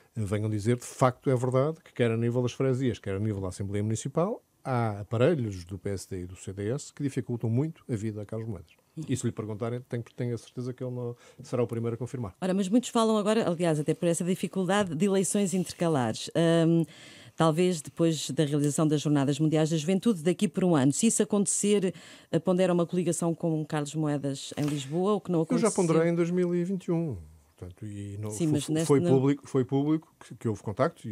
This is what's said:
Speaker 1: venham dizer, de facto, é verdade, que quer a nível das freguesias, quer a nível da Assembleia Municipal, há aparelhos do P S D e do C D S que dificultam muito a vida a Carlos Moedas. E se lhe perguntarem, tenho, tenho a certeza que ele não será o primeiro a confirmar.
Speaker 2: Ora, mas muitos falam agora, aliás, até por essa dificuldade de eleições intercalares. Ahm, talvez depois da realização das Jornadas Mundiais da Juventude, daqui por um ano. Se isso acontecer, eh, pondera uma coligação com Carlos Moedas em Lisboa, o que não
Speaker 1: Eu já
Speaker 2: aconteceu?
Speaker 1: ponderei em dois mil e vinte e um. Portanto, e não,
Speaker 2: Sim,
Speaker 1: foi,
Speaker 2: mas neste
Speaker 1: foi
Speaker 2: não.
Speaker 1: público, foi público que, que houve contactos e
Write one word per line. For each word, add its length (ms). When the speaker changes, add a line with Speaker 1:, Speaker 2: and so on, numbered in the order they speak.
Speaker 1:
venham 360
dizer, 260
de 80
facto, 460
é 60
verdade, 460
que 100
quer 180
a 60
nível 260
das 100
freguesias, 460
quer 180
a 40
nível 200
da 80
Assembleia 340
Municipal, 580
há 380
aparelhos 640
do 140
P 120
S 180
D 120
e 60
do 100
C 160
D 160
S 240
que 100
dificultam 460
muito 420
a 60
vida 260
a 40
Carlos 220
Moedas. 300
E 80
se 80
lhe 80
perguntarem, 560
tenho, 160
tenho 200
a 20
certeza 380
que 100
ele 100
não 220
será 200
o 40
primeiro 280
a 20
confirmar. 420
Speaker 2:
Ora, 140
mas 160
muitos 220
falam 260
agora, 320
aliás, 320
até 140
por 120
essa 160
dificuldade 720
de 120
eleições 480
intercalares. 800
Ahm, 500
talvez 460
depois 500
da 140
realização 420
das 140
Jornadas 380
Mundiais 320
da 60
Juventude, 460
daqui 240
por 180
um 100
ano. 180
Se 140
isso 160
acontecer, 720
eh, 100
pondera 340
uma 100
coligação 500
com 300
Carlos 300
Moedas 640
em 60
Lisboa, 500
o 60
que 100
não 180
Speaker 1:
Eu 80
já 120
Speaker 2:
aconteceu? 260
Speaker 1:
ponderei 180
em 20
dois 160
mil 240
e 100
vinte 220
e 60
um. 240
Portanto, 300
e 320
não, 120
Speaker 2:
Sim, 180
Speaker 1:
foi, 40
Speaker 2:
mas 160
neste 180
Speaker 1:
foi 140
Speaker 2:
não. 120
Speaker 1:
público, 360
foi 160
público 540
que, 160
que 140
houve 140
contactos 420
e 80